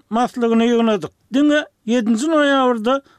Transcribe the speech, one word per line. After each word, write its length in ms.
maslygyny 600
ýygnadyk. 400
Diňe 260
ýedinji 480
noýabrda 640